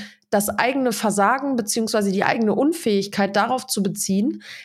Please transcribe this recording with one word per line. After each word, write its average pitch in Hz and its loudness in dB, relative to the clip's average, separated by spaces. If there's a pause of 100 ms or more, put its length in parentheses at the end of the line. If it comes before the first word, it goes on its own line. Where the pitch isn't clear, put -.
(300)
das 208 2
eigene 262 0
Versagen 226 0
beziehungsweise 214 -2
die 190 0
eigene 214 2
Unfähigkeit 208 0
darauf 240 0
zu 196 -2
beziehen, 208 -2 (220)